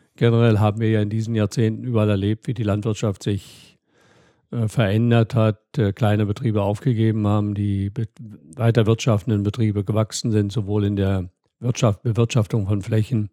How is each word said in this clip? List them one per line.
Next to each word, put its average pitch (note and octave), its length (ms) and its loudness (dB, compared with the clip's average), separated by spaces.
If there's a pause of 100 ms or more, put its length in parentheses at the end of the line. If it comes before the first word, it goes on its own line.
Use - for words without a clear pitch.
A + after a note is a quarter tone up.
(160)
generell A#2 420 4
haben G#2+ 220 0
wir A2 100 0
ja A2 120 2
in G#2 80 -2
diesen A2 240 -4
Jahrzehnten A2 500 -2
überall A2 260 0
erlebt, G#2 360 -2
wie B2 80 -4
die A#2 80 -6
Landwirtschaft G#2 600 -2
sich, - 560 -8 (720)
äh, A#2 180 -2
verändert A2+ 680 2
hat, A2 260 2 (160)
äh, G2+ 160 0
kleine G#2 320 2
Betriebe G#2 380 -2
aufgegeben A2 640 0
haben, G#2 280 0
die G2 360 -2
be-, A2 180 -6 (480)
weiter A2+ 300 4
wirtschaftenden A2 560 0
Betriebe G#2 420 -2
gewachsen A2 460 -2
sind, G#2 200 0
sowohl G#2 340 -2
in G2+ 120 0
der F#2+ 320 0 (320)
Wirtschaft, A#2 420 0
Bewirtschaftung A2+ 640 0
von G2+ 140 0
Flächen A2 520 -2